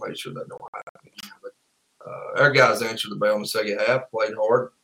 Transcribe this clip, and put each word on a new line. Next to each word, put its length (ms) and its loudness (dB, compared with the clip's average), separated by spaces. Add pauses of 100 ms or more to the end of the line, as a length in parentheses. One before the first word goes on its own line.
make 120 -8
sure 160 -10
that 140 -10
don't 120 -14 (140)
happen 320 -14
again. 240 -18 (120)
But, 100 -14 (540)
uh, 360 -2
our 80 8
guys 320 6
answered 300 -4
the 40 -8
bell 200 2
in 60 -4
the 60 -8
second 300 -2
half, 320 0
played 260 -2
hard. 340 2 (140)